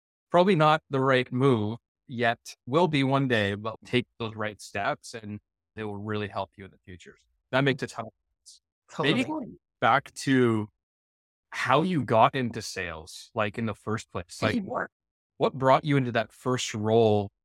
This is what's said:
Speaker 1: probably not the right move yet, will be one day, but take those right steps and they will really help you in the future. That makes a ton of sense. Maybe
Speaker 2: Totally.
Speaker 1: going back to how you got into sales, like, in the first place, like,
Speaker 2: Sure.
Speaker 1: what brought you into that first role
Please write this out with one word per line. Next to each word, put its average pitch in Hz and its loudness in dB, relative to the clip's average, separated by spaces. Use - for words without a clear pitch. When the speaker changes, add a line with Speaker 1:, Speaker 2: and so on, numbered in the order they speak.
Speaker 1:
probably 180 4
not 156 4
the 135 0
right 131 2
move 117 2
yet, 117 -4
will 165 2
be 143 2
one 139 0
day, 104 2
but 107 -8
take 123 -2
those 110 -8
right 107 -8
steps 120 -6
and 104 -12
they 110 -8
will 104 -8
really 104 -4
help 98 -6
you 98 -18
in 92 -18
the - -20
future. - -20
That 131 2
makes 131 0
a 120 -6
ton - -12
of - -20
sense. - -20
Maybe 190 2
Speaker 2:
Totally. - -
Speaker 1:
going 311 -10
back 127 2
to 117 2
how 135 0
you 180 0
got 120 4
into 117 -4
sales, 82 -10
like, 107 -2
in 117 -4
the 104 -6
first - -8
place, - -12
like, 110 0
Speaker 2:
Sure. 196 -6
Speaker 1:
what 170 -2
brought 135 4
you 143 0
into 123 0
that 110 -2
first - -4
role 107 2